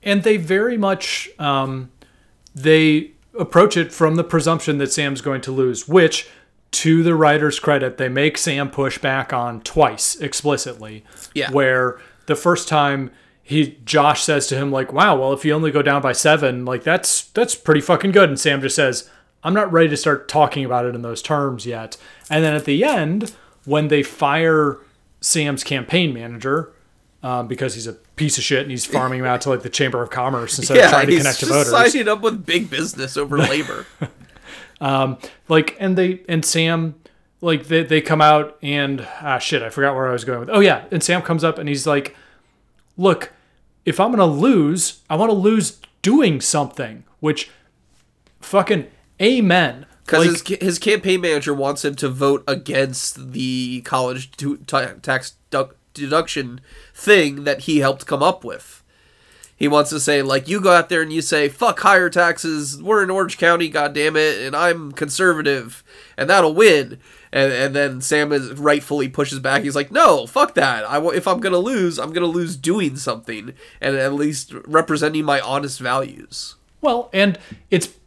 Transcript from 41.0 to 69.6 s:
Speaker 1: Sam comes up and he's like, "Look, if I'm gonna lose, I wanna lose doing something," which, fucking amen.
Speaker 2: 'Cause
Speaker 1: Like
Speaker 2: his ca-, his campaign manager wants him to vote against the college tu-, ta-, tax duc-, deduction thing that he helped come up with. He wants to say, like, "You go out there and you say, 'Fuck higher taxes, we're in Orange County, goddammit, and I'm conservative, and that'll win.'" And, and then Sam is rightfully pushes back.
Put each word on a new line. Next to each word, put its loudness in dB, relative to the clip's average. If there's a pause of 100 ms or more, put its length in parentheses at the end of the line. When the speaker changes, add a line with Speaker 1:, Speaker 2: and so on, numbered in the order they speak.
Speaker 1:
Sam 0
comes -2
up 0
and -8
he's -4
like, -2 (800)
"Look, 0 (520)
if -4
I'm 2
gonna 4
lose, 2
I -2
wanna 2
lose 2 (220)
doing 2
something," -4 (160)
which, -4 (920)
fucking 0 (340)
amen. 2 (220)
Speaker 2:
'Cause 4
Speaker 1:
Like 6
Speaker 2:
his -4
ca-, -6
his -2
campaign 0
manager -2
wants -4
him -2
to -4
vote 0
against -4
the -6
college -4
tu-, -6
ta-, -4
tax -4 (180)
duc-, -4 (180)
deduction -4 (320)
thing 4
that -4
he 0
helped -2
come -2
up 0
with. -16 (760)
He 0
wants 2
to -4
say, 0
like, -2
"You -2
go 4
out 4
there 0
and -4
you -2
say, 0
'Fuck -2
higher 4
taxes, -2
we're 2
in -2
Orange -2
County, 2
goddammit, 0
and -6
I'm -2
conservative, -2 (320)
and -4
that'll 4
win.'" 4 (340)
And, 2
and -2
then -2
Sam 0
is -2
rightfully 0
pushes -4
back. 0